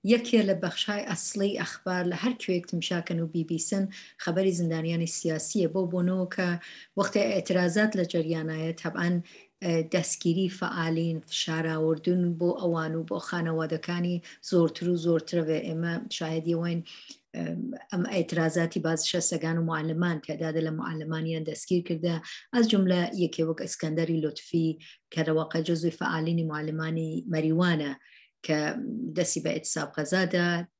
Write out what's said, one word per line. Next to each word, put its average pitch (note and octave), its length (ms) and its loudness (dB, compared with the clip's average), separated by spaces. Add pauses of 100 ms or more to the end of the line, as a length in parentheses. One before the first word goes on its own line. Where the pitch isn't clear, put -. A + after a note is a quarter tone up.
(120)
یەکێ A#3 360 6
لە F#3+ 140 4
بەخشای G#3 480 -2
ئەسڵی G3 500 0
ئەخبار F3+ 500 -4
لە E3+ 120 -2
هەر A#3+ 180 0
کوێیەک F3 320 -2
تمشاکەن E3+ 480 -2
و D#3+ 120 -2
بی E3 180 0
بی E3 180 0
سن، G3 160 0 (400)
خەبەری F3+ 360 2
زندانیانی E3 560 0
سیاسیە. E3 580 0
بۆ F#3+ 60 2 (120)
بۆنەوە F3+ 420 2
کە F3+ 140 0 (500)
وەختێ G3+ 240 2 (120)
ئێترازات F#3 640 2
لە F3 140 4
جەریانایە، D#3+ 600 -2 (100)
تەبعەن، F3 340 0 (800)
دەستگیری F3 540 2 (100)
فەعالین، E3 600 0 (120)
فشاراوردن D#3+ 920 0 (160)
بۆ F3 120 4 (100)
ئەوان E3 360 0
و E3 120 -4
بۆ - 100 -2 (100)
خانەوادەکانی E3 880 0 (340)
زۆرتر E3+ 380 4
و F3 160 2
زۆرترەوێ. D#3+ 600 2
ئێمە E3 280 -2 (220)
شاهدی D#3+ 400 -2
ئەوەین، E3+ 240 0 (1120)
ئەم F3 120 0 (120)
ئێترازاتی E3 720 2
بازشە D#3+ 340 0 (100)
سەگان E3 280 0
و E3 120 2
معلمان، D#3+ 460 0 (100)
تێدادە D#3+ 400 -2
لە D#3 140 -2
معلمانیان D#3+ 720 -4
دەستگیر F3 380 0
کردە، E3+ 260 0 (380)
ئەز A#3+ 200 6
جملە F#3 280 6 (240)
یەکێ E3 240 0
وەک D#3+ 160 -2
ئەسکەندەری E3 580 0
لوتفی D#3+ 460 0 (440)
کە E3 140 0
ڕەواقە D#3+ 400 2
جزوی E3 340 0
فەعالینی E3 520 0
معلمانی D#3+ 600 -2 (200)
مەریوانە D#3+ 600 2 (540)
کە D3+ 120 2 (580)
دەستی E3 280 0
بە D#3 120 0
ئێتساب D3+ 400 -4
قەزادا F3 520 2 (320)